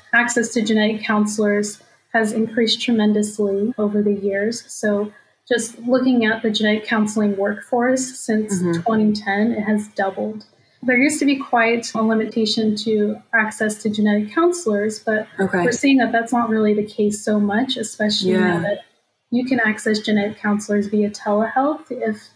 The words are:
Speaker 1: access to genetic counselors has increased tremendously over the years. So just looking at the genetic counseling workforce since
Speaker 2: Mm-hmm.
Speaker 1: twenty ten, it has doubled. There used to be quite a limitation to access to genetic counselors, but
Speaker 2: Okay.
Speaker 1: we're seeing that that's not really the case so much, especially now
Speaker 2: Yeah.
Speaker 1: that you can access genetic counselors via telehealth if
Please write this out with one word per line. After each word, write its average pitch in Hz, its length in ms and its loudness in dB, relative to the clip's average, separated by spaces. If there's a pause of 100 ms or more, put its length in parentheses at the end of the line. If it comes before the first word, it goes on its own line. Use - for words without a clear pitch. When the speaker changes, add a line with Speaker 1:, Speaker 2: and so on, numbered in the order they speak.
(120)
Speaker 1:
access 233 420 2
to 226 80 2
genetic 214 400 2
counselors 208 800 0 (320)
has 220 200 0
increased 226 480 0
tremendously 208 1000 0
over 208 240 0
the 208 120 2
years. 202 520 -2
So 208 460 -2 (340)
just 233 340 -2
looking 247 440 2
at 214 180 0
the 226 80 0
genetic 214 360 0
counseling 214 500 0
workforce 240 800 0
since 214 420 -2
Speaker 2:
Mm-hmm. 170 220 0
Speaker 1:
twenty 220 300 2
ten, 208 400 0
it 214 80 -4
has 208 280 -2
doubled. 208 580 -6 (360)
There 240 160 2
used 269 220 2
to 302 40 2
be 269 120 4
quite 233 580 0
a 220 80 0
limitation 220 720 0
to 208 400 0 (180)
access 214 480 -2
to 220 80 -2
genetic 208 440 0
counselors, 220 640 0
but 214 280 -2 (140)
Speaker 2:
Okay. 185 240 0
Speaker 1:
we're 233 80 2
seeing 269 240 2
that 226 160 2
that's 233 200 0
not 233 180 0
really 214 240 2
the 208 100 0
case 208 400 -2
so 214 160 2
much, 208 380 0
especially 208 560 -2
now 180 200 2
Speaker 2:
Yeah. 170 60 -2
Speaker 1:
that 202 180 -2 (520)
you 247 160 0
can 254 140 0
access 214 380 0
genetic 208 400 -2
counselors 208 500 -2
via 208 220 0
telehealth 226 800 -2
if 220 460 -6